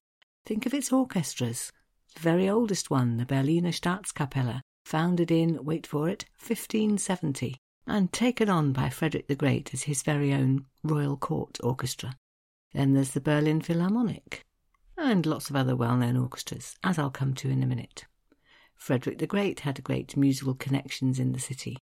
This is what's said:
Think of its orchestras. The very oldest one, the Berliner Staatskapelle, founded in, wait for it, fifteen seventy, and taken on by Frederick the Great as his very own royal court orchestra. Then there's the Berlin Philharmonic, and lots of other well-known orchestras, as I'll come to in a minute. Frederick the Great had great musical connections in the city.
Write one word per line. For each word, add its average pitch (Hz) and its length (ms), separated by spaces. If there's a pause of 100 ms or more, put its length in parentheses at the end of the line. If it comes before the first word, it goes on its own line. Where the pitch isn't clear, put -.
(460)
Think 220 200
of 240 80
its 277 180
orchestras. 180 800 (440)
The - 40
very 170 300
oldest 214 400
one, 123 260
the 120 100
Berliner 151 460
Staatskapelle, 139 880 (240)
founded 170 480
in, 165 320
wait 151 240
for 151 220
it, - 160 (120)
fifteen 214 600
seventy, 139 580 (320)
and 196 240
taken 233 380
on 151 240
by 135 160
Frederick - 380
the 143 80
Great 135 360
as - 120
his 147 180
very 143 320
own 135 320 (180)
royal 147 320
court - 460
orchestra. 123 540 (580)
Then 135 200
there's 135 180
the 143 100
Berlin 151 400
Philharmonic, 175 800 (560)
and 233 260
lots 156 280
of 139 40
other 131 200
well-known 123 420
orchestras, - 640
as 185 140
I'll 143 140
come 135 240
to 131 120
in 131 140
a 131 60
minute. - 380 (680)
Frederick - 460
the 151 80
Great 202 320
had 135 240
great 131 340
musical 135 380
connections 131 640
in 127 140
the 131 60
city. - 460